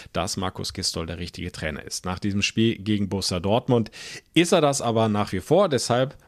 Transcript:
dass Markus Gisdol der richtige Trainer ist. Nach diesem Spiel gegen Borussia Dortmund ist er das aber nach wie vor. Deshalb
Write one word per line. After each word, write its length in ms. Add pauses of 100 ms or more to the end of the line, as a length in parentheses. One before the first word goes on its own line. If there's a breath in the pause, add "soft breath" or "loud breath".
(140 loud breath)
dass 240
Markus 340
Gisdol 340
der 120
richtige 340
Trainer 320
ist. 220
Nach 120
diesem 240
Spiel 360
gegen 320
Borussia 320
Dortmund 500 (420 loud breath)
ist 200
er 80
das 200
aber 280
nach 240
wie 80
vor. 260
Deshalb 480 (120 soft breath)